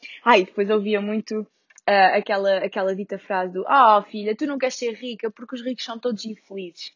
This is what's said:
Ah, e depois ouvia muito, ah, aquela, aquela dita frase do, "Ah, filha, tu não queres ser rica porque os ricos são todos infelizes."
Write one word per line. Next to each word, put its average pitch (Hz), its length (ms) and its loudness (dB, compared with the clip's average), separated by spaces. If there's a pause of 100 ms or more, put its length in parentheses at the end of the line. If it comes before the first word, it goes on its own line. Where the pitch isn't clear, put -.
(240)
Ah, 233 140 6
e 185 60 4
depois 202 260 -4
ouvia 208 300 0
muito, 214 460 -6 (400)
ah, 196 300 6
aquela, 196 420 0
aquela 190 380 -2
dita 196 200 -8
frase 185 360 -4
do, 185 160 -4
"Ah, 220 420 6
filha, 214 260 -4
tu 302 80 -4
não 285 140 -4
queres 254 160 -2
ser 240 200 -6
rica 233 360 -8
porque 247 240 -14
os 240 100 -12
ricos 247 200 -6
são 226 140 -12
todos 226 260 -6
infelizes." 196 720 -14